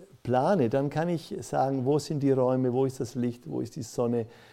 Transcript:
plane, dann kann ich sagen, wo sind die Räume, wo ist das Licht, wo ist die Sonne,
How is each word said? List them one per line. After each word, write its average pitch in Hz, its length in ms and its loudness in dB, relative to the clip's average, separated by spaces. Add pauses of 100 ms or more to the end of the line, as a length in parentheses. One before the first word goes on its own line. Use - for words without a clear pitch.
(240)
plane, 135 460 2
dann 139 200 0
kann 156 180 -2
ich 170 340 -4
sagen, 135 440 0
wo 147 140 4
sind 147 220 -4
die 139 100 4
Räume, 127 420 2
wo 131 120 2
ist 131 140 -6
das 123 140 -6
Licht, 123 340 -4
wo 131 140 -4
ist 117 140 -8
die 113 80 -8
Sonne, 117 420 -2 (280)